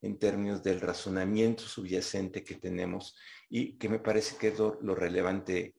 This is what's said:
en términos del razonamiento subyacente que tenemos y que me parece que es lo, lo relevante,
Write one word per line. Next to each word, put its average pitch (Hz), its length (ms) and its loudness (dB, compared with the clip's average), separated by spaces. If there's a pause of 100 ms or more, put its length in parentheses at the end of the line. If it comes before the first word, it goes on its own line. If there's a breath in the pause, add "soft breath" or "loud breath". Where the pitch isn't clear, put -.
en 101 180 -4
términos 101 440 2
del 92 180 2
razonamiento 98 840 2
subyacente 92 800 -4
que 95 100 -12
tenemos 92 600 -6 (320 loud breath)
y - 300 -2
que 110 100 -2
me 110 100 2
parece 110 380 2
que 107 120 4
es 107 100 2
lo, 107 220 2
lo 98 140 0
relevante, 90 840 0